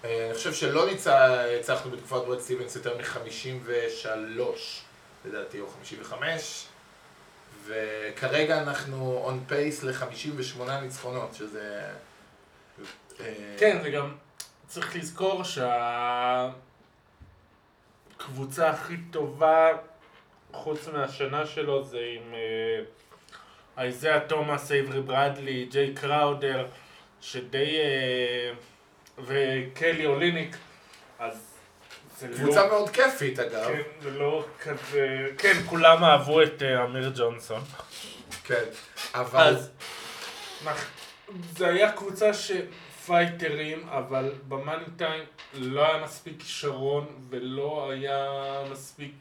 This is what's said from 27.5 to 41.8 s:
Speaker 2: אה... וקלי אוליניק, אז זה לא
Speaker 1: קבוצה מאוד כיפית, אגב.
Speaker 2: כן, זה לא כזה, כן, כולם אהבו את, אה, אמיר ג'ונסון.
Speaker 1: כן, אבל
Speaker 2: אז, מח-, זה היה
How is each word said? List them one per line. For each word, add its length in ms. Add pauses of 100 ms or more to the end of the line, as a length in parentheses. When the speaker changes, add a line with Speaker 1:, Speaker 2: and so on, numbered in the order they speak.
Speaker 2:
אה... 760 (680)
וקלי 880
אוליניק, 500 (640)
אז 380 (600)
זה 100
לא 80
Speaker 1:
קבוצה 300
מאוד 240
כיפית, 480
אגב. 300
Speaker 2:
כן, 140 (200)
זה 80
לא 340 (180)
כזה, 640 (100)
כן, 180 (100)
כולם 380
אהבו 380
את, 200
אה, 220
אמיר 300
ג'ונסון. 480 (840)
Speaker 1:
כן, 200 (500)
אבל 280
Speaker 2:
אז, 280 (920)
מח-, 260 (640)
זה 100
היה 260